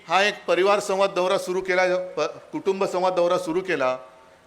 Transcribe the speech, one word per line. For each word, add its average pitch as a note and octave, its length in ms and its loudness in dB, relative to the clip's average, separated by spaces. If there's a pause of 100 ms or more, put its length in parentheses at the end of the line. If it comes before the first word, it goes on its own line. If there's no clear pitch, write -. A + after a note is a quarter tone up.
हा F3+ 160 4
एक G#3 220 -2
परिवार F#3+ 340 4
संवाद F#3+ 300 0
दौरा F#3 280 0
सुरू F#3 240 -4
केला, F3+ 340 2 (220)
प-, D3+ 200 -4 (140)
कुटुंब F#3+ 340 -2
संवाद F3+ 280 0
दौरा F3+ 240 2
सुरू E3 240 -2
केला, C3+ 360 -2 (500)